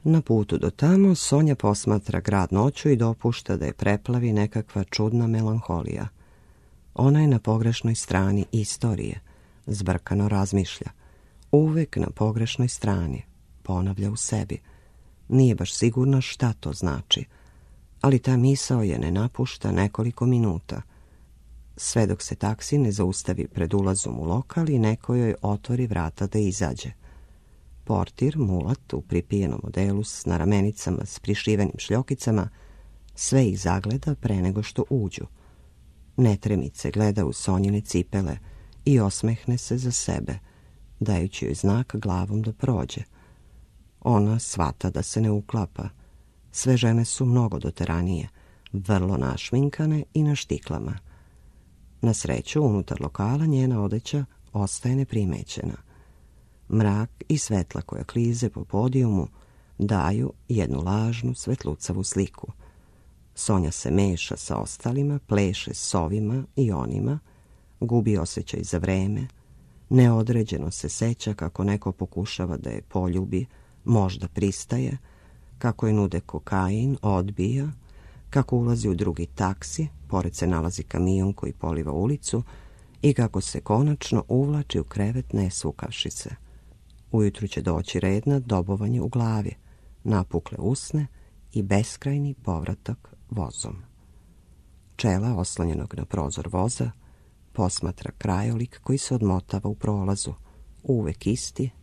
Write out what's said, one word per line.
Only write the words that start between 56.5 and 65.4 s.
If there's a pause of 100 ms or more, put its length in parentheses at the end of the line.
Mrak (200)
i
svetla
koja
klize
po
podijumu (500)
daju (140)
jednu
lažnu
svetlucavu
sliku. (840)
Sonja
se
meša
sa
ostalima,
pleše